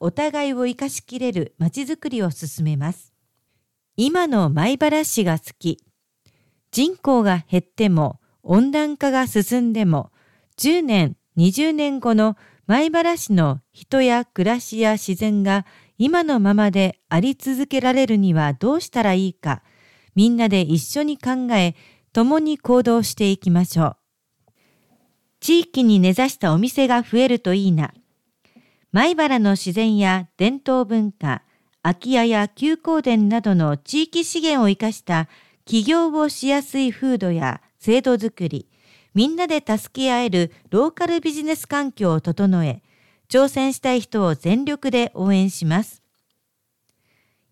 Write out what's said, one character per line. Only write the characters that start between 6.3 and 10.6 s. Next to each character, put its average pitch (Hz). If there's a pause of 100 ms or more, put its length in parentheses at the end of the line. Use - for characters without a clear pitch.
人 330
口 254
が 180
減 180
っ -
て -
も、 156 (220)
温 220
暖 294
化 285
が 262
進 233
ん -
で 220
も、 156 (460)
十 330